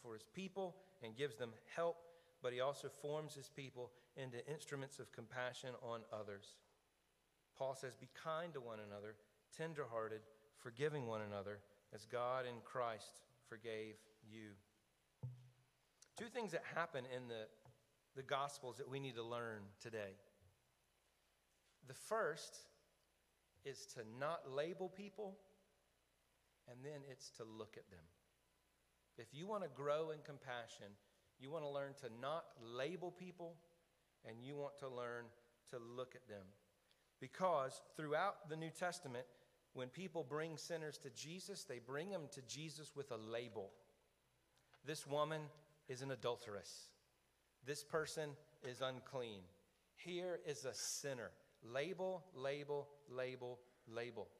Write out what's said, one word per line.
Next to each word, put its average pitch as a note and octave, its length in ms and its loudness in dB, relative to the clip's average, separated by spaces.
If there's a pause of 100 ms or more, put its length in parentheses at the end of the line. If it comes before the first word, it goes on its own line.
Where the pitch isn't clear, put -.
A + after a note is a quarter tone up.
for A#2 120 -6
his G#2+ 200 -8
people F#3 420 0 (260)
and A2+ 140 -4
gives C3 200 4
them A2+ 160 0 (220)
help, E3+ 220 8 (460)
but B2 100 6
he B2 80 4
also C#3 280 4
forms D3 460 0
his C3+ 140 -8
people B2 440 -6 (240)
into B2 340 -2
instruments C#3+ 480 -2
of B2+ 140 -8
compassion B2+ 580 -2 (120)
on A#2 200 -2 (100)
others. G2+ 420 -4 (1000)
Paul C3+ 180 2
says, B2+ 220 -4
'Be B2 180 -12
kind D#3+ 400 0
to C#3 60 -2
one A2+ 200 -4
another, G#2 360 -6 (360)
tenderhearted, A#2 680 0 (340)
forgiving C3 500 2
one A2 160 4
another, G2+ 380 0 (320)
as G#2+ 140 -8
God B2 400 4
in A#2+ 160 -2
Christ A#2 600 0 (260)
forgave A2 480 -2 (260)
you.'" G#2+ 340 -10 (1600)
Two A3+ 120 -2
things A3 240 2
that E3 120 2 (100)
happen D#3 320 4
in B2+ 200 -2
the, A2 220 -2 (640)
the C3+ 80 -4
Gospels C3+ 540 2
that B2 120 -4
we C3+ 120 0
need C3 160 -2
to A#2 60 0
learn A#2 400 0 (180)
today. G#2 360 -2 (1700)
The B2+ 80 -8
first - 760 2 (960)
is - 220 -4
to A#2+ 180 -4 (140)
not D3 320 2
label E3 380 4
people, G3+ 480 -6 (1300)
and B2 160 -10
then D3 260 -4
it's - 200 -8
to - 140 -8
look A2 320 -6
at A2+ 140 -12
them. E2+ 140 -14 (1120)
If A#2+ 160 -8
you D#3+ 120 -4
want G#3 160 2
to D#3+ 60 2
grow C#3+ 420 4
in D3+ 100 -4
compassion, B2 640 -6 (520)
you C3 120 -8
want D#3 140 0
to C#3+ 40 2
learn C#3 260 2
to C3 140 -6 (120)
not D#3 260 2 (140)
label D3 500 2
people, F3 460 -6 (680)
and A2+ 180 -8
you C#3+ 140 -4
want C#3 220 -2
to C3+ 100 -2
learn A#2+ 380 0 (440)
to B2+ 80 -2
look B2 380 -4
at A#2 100 -14
them. G#2 180 -6 (760)
Because C3+ 640 4 (140)
throughout D#3+ 520 4
the D#3 80 0
New D#3+ 140 0
Testament, D3 560 0 (480)
when B2+ 140 0
people E3+ 360 0
bring D3+ 320 2
sinners D#3 420 -2
to C3+ 120 -8
Jesus, D#3+ 540 -4
they B2 140 -4
bring C#3 320 0
them E3 220 0
to C3+ 100 -8
Jesus D3 540 -4
with C#3 160 -2
a A2+ 40 4
label. A2 560 0 (1120)
"This D3+ 220 -2
woman D3 440 4 (380)
is B2+ 140 -2
an C3+ 80 0
adulteress. A2 800 0 (760)
This C#3+ 200 0
person D3+ 520 2 (260)
is B2 180 -2
unclean. B2 640 0 (500)
Here F3 520 0
is C#3+ 180 2
a A#2+ 100 2
sinner." A#2+ 580 2 (300)
Label, E3+ 640 2 (100)
label, C#3+ 540 2 (200)
label, B2 500 0 (300)
label. A2+ 520 -2